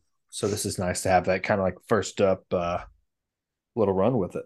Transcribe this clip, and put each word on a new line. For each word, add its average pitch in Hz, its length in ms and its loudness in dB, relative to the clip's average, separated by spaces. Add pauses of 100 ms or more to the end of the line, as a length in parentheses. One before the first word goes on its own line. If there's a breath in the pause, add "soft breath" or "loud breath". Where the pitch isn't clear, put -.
(280)
So - 180 -6
this 104 200 -2
is 95 120 -4
nice 90 260 -4
to 95 40 0
have 90 160 4
that 95 180 0
kinda, 101 200 0
like, 92 160 -2 (100)
first 104 320 -2
up, 95 320 2
uh, 87 320 -4 (880)
little 98 200 2
run 110 240 2
with 90 180 -4
it. - 100 -8